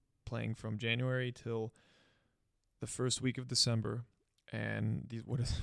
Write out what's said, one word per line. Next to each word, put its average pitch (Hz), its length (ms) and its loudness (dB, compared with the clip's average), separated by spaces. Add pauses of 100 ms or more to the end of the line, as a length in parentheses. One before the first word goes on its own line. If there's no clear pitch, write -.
(240)
playing 113 300 -2
from 107 240 -4
January 123 540 0
till 113 420 -4 (1080)
the - 60 -6
first 123 340 0
week 127 180 2
of 127 100 -6
December, 117 580 2 (460)
and 110 560 0
these, 113 160 -6
what 120 160 0
is, - 220 0